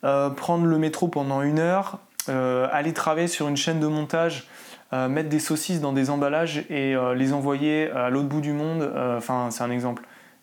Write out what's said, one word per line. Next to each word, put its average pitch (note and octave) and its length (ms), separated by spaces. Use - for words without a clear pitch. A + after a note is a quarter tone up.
euh, C#3 260
prendre E3+ 360
le D#3+ 120
métro D#3 300
pendant C#3 340
une D3 160
heure, F3+ 400
euh, B2+ 440
aller D#3 200
travailler D#3+ 360
sur D3+ 200
une C#3+ 80
chaîne D#3+ 240
de D3+ 60
montage, D3+ 640
euh, C3 140
mettre D3+ 200
des D3+ 120
saucisses D#3 400
dans C#3+ 120
des C3+ 160
emballages D3 640
et, C3+ 240
euh, B2+ 200
les C3+ 180
envoyer C#3+ 580
à B2 180
l'autre C#3 200
bout D3+ 120
du D3 120
monde, D#3 300
euh, B2 360
enfin, B2 320
c'est A#2+ 140
un A#2+ 60
exemple. B2 340